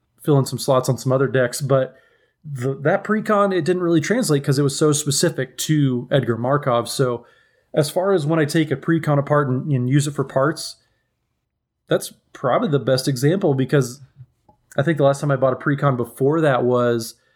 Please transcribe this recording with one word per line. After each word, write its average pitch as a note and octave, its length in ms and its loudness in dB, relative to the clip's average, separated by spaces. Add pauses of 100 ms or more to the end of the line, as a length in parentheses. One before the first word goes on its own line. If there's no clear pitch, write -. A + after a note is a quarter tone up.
(220)
fill D3 160 2
in B2+ 80 2
some A#2+ 140 -8
slots B2+ 300 0
on A#2+ 80 0
some C3 160 -2
other C3 160 0
decks. B2 320 -2
But C3+ 340 0 (480)
the, C3+ 380 -6
that F3+ 240 -2
precon, G3+ 500 0
it E3+ 80 0
didn't F3+ 200 0
really E3+ 180 2
translate D#3 420 0
'cause C#3 160 0
it D3 40 2
was C#3 140 -2
so D3+ 140 4
specific C#3+ 680 -2
to C#3 520 0
Edgar A#2+ 260 0
Markov. B2 520 0
So B2 360 -2 (480)
as D3 160 2
far F#3+ 220 0
as E3 140 2
when D#3+ 120 0
I D#3+ 60 2
take D3+ 260 0
a C3+ 60 -2
precon D#3 420 0
apart D3 300 0
and, C3 240 -2
and B2 180 0
use C#3+ 180 2
it D3 40 -6
for C#3 140 -4
parts, C#3+ 500 -2 (1120)
that's - 240 -2 (220)
probably E3 340 0
the C#3+ 120 2
best B2+ 280 0
example D3 460 2
because C3 480 0 (720)
I C#3+ 80 0
think D#3+ 140 0
the C#3+ 80 4
last C#3 160 2
time D3 100 0
I C3+ 60 0
bought C3 160 2
a - 20 -4
precon C#3+ 400 0
before C3+ 460 0
that B2+ 240 2
was A#2+ 500 0 (200)